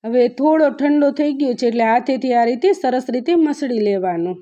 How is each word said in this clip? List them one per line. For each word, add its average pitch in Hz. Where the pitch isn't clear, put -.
હવે 240
થોડો 302
ઠંડો 285
થઈ 294
ગયો 269
છે 247
એટલે 233
હાથેથી 247
આ 233
રીતે 247
સરસ 262
રીતે 254
મસળી 294
લેવાનો. 185